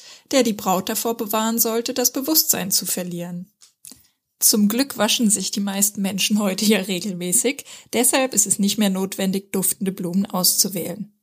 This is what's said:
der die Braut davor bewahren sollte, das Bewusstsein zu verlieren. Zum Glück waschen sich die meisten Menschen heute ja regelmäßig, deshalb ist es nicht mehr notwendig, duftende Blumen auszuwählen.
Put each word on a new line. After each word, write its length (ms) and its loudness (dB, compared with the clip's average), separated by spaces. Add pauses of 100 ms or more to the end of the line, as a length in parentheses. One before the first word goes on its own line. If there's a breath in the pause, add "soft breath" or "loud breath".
(320 loud breath)
der 120 6
die 100 2
Braut 360 0
davor 280 -2
bewahren 420 0
sollte, 340 0
das 180 0
Bewusstsein 600 0
zu 140 0
verlieren. 680 -6 (880 loud breath)
Zum 280 4
Glück 300 0
waschen 320 2
sich 220 0
die 80 -4
meisten 420 0
Menschen 380 0
heute 260 0
ja 140 6
regelmäßig, 840 -2 (280 loud breath)
deshalb 400 2
ist 120 4
es 140 -2
nicht 180 2
mehr 120 2
notwendig, 600 -2
duftende 400 -2
Blumen 340 -2
auszuwählen. 960 -2